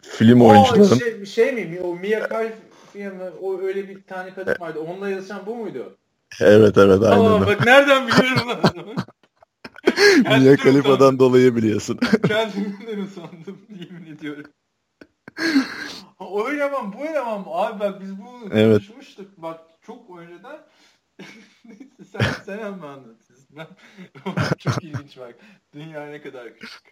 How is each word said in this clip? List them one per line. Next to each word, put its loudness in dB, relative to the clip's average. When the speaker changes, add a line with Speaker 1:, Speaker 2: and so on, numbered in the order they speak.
Speaker 1:
film 6
Speaker 2:
O 8
Speaker 1:
oyuncuların 8
Speaker 2:
şey, -6
şey 0
mi? -8
O -6
Mia -6
Khalifa -6
mı? -14
O -8
öyle -6
bir -20
tane -14
kadın -6
vardı. -12
Onunla -10
yazışan -12
bu -10
muydu? -14
Speaker 1:
Evet, 6
evet, 6
aynen 4
Speaker 2:
Aa, 4
Speaker 1:
o. 2
Speaker 2:
bak 0
nereden 4
biliyorum 0
lan -6
adamı? -4
Speaker 1:
<laughs> -
Mia 2
Speaker 2:
Gerçekten 6
Speaker 1:
Khalifa'dan 4
dolayı 4
biliyorsun. -4
<laughs> 0
Speaker 2:
Kendimden -6
usandım, -16
yemin -20
ediyorum. -14
Ha, -16
o -6
eleman, -6
bu -12
eleman -6
mı? -14
Abi -6
bak -6
biz -16
bunu -20
Speaker 1:
Evet. 2
Speaker 2:
konuşmuştuk. -20
Bak -14
çok -20
önceden. -20
<laughs> -20
Neyse -20
sen, -10
sen -14
mi -20
anlatıyorsun? -20
Ben, -18
<laughs> -6
çok -6
ilginç -16
bak. -20
Dünya -16
ne -18
kadar -20
küçük. -20